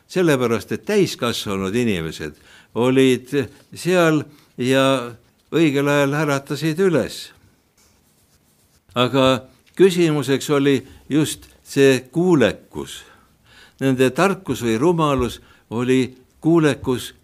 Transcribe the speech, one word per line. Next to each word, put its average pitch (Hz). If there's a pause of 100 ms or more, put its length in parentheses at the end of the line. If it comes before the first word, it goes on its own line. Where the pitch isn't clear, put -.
sellepärast 127
et 110
täiskasvanud 107
inimesed 82 (380)
olid 131 (260)
seal 160 (340)
ja 131 (400)
õigel 143
ajal 143
äratasid 147
üles. 165 (1600)
Aga 127 (320)
küsimuseks 156
oli 139 (220)
just 139 (160)
see 135
kuulekus. 127 (760)
Nende 131
tarkus 160
või 113
rumalus 143 (300)
oli 123 (240)
kuulekus 151